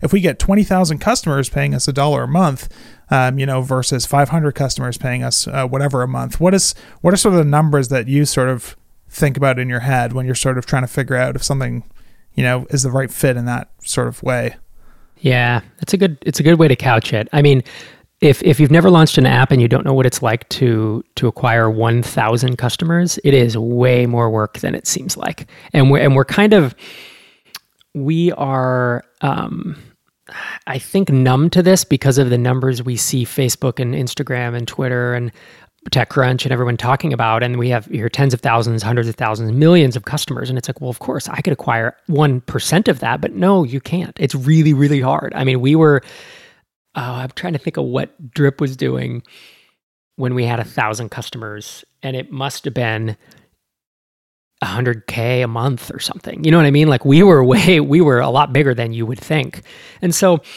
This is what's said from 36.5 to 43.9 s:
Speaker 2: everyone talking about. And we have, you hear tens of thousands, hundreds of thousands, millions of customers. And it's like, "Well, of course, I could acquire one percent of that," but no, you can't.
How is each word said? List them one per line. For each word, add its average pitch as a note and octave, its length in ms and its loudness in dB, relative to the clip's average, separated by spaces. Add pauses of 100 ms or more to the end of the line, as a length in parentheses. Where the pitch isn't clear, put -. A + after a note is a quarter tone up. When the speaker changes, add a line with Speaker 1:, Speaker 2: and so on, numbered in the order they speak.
Speaker 2:
everyone A#2+ 260 -2
talking C3+ 340 -2
about. A2+ 300 0
And B2 160 -2
we A#2+ 100 -2
have, A#2+ 200 -2
you - 100 -6
hear A2+ 100 -4
tens C#3 240 0
of A#2+ 80 -2
thousands, A#2 420 0
hundreds A#2 240 -2
of A2+ 100 -6
thousands, A2 360 -4
millions D3 440 4
of A2 100 -10
customers. - 420 -6
And C3 80 -4
it's A#2+ 100 -8
like, - 140 -8
"Well, C3+ 80 -8
of B2 120 -10
course, - 280 -8
I - 140 -8
could - 100 0
acquire A#2 420 -2 (120)
one C#3+ 340 2
percent - 480 -2
of - 120 0
that," B2 200 -4
but - 140 -6
no, F#3 300 2
you C3 160 -6
can't. - 380 -8